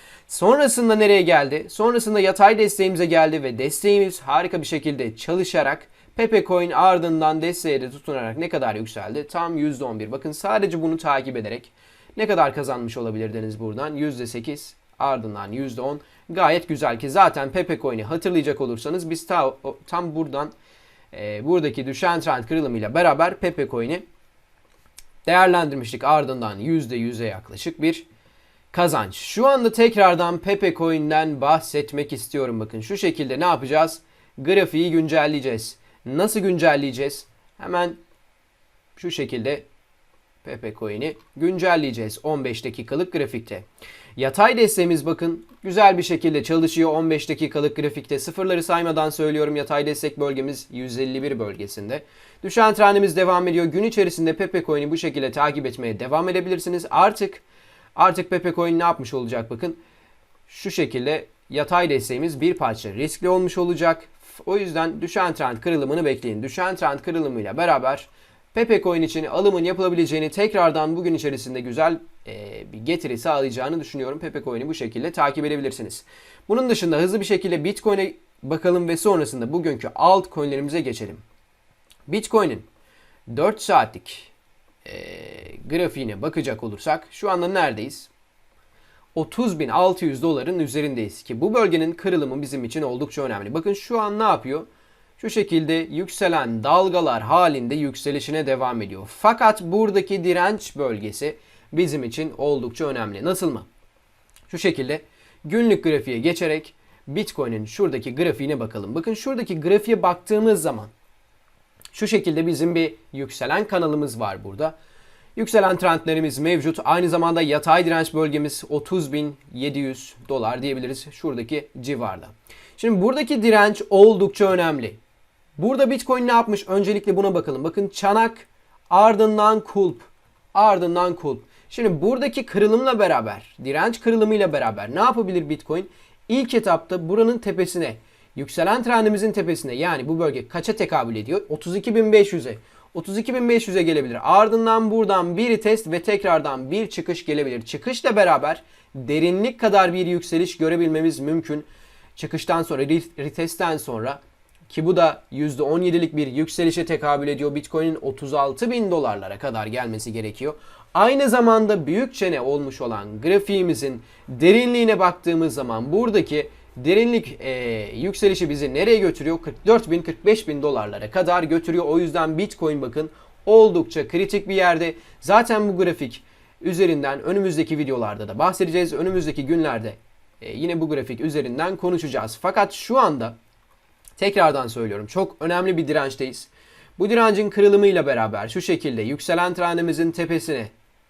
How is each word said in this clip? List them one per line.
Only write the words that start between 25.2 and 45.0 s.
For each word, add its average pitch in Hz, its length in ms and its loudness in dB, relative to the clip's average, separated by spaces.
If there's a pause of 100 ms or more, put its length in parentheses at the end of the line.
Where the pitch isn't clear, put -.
değerlendirmiştik. 160 800 2
Ardından 131 560 0
yüzde 131 360 -2
yüze 117 300 -4
yaklaşık 104 560 -10
bir 165 240 0 (680)
kazanç. 143 440 0
Şu - 320 0
anda 247 240 4
tekrardan 185 640 4
Pepe 196 360 0
Coin'den 156 680 0
bahsetmek 147 720 0
istiyorum. 123 460 -4
Bakın 110 220 -8
şu 196 160 -6
şekilde 151 420 -2
ne 160 60 0
yapacağız? 156 560 0 (360)
Grafiği 170 540 2
güncelleyeceğiz. 147 840 0 (280)
Nasıl 185 340 0
güncelleyeceğiz? 147 840 0 (320)
Hemen 175 380 -2 (1000)
şu 175 140 -8
şekilde 135 520 -6 (800)
Pepe 117 300 -12
Coin'i 113 440 -8 (180)
güncelleyeceğiz 156 880 0
on 147 200 -2
beş 120 220 -6
dakikalık 131 480 -6
grafikte. 117 500 -6 (540)
Yatay 202 400 4
desteğimiz 175 480 2